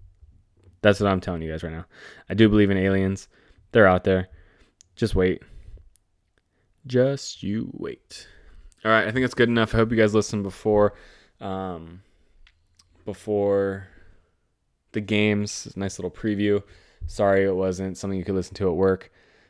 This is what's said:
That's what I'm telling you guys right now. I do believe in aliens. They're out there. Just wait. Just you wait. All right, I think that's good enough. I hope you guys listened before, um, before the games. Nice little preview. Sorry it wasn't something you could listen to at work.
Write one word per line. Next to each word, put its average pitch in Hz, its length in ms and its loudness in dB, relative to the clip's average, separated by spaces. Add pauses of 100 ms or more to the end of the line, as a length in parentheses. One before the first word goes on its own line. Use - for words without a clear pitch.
(840)
That's 101 180 4
what 101 100 2
I'm 92 100 0
telling 87 220 -8
you 80 80 -8
guys 80 120 -8
right 80 100 -10
now. 82 140 -12 (420)
I 92 60 -6
do 110 140 6
believe 104 220 4
in 98 60 0
aliens. 95 520 0 (440)
They're 110 140 8
out 92 180 4
there. 92 240 0 (680)
Just 110 180 -2
wait. 92 280 0 (1400)
Just 131 560 -2
you 101 300 -6
wait. - 540 -14 (580)
All 110 60 0
right, 110 160 4
I 107 40 -2
think 127 120 -2
that's 127 120 -4
good 117 140 4
enough. 117 260 0
I 113 40 2
hope 113 120 2
you 117 60 -2
guys 107 180 4
listened 104 280 0
before, 104 520 2 (460)
um, 92 600 -10 (1000)
before 98 840 -2 (1080)
the 110 80 -4
games. 104 760 -2
Nice 98 220 -8
little 90 120 -8
preview. 101 520 -2 (440)
Sorry 98 380 2
it 98 100 0
wasn't 95 440 -4
something 98 200 -6
you 90 60 -6
could 101 100 -4
listen 90 200 -6
to 98 140 -2
at 82 80 0
work. 95 360 0 (380)